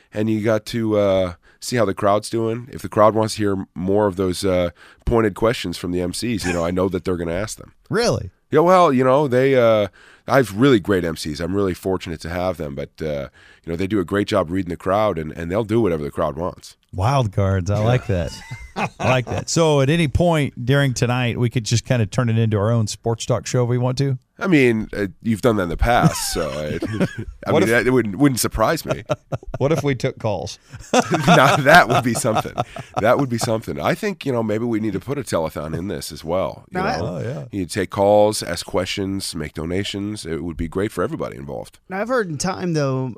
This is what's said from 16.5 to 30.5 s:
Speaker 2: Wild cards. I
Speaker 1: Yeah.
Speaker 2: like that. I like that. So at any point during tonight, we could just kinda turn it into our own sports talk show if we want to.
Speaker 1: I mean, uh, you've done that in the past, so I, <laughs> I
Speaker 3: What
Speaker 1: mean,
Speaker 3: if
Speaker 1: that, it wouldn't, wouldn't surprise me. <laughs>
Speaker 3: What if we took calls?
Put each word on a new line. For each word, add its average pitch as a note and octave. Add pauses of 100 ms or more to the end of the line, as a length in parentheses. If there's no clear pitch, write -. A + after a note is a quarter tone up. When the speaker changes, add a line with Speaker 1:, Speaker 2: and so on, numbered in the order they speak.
Speaker 2:
Wild A2+
cards. F#2+
I G#2
Speaker 1:
Yeah. G#2+
Speaker 2:
like B2
that. F2 (440)
I -
like B2+
that. -
So D#3
at C3+
any E3
point D3+
during C3+
tonight, B2
we A#2+
could A2
just A#2
kinda A#2+
turn A#2
it A2
into A2
our G#2
own A2+
sports -
talk G#2+
show B2+
if A#2
we B2
want B2
to. C3+ (220)
Speaker 1:
I A3+
mean, B2+
uh, G2+ (160)
you've G#2+
done A#2
that F#2+
in E2+
the D#2
past, -
so E2
I, D2+
<laughs> -
I G#2
Speaker 3:
What G#2+
Speaker 1:
mean, -
Speaker 3:
if G#2+
Speaker 1:
that, A#2
it -
wouldn't, A2+
wouldn't C3+
surprise A2+
me. -
<laughs> D3 (440)
Speaker 3:
What C#3
if D3
we C#3+
took B2+
calls? G2 (340)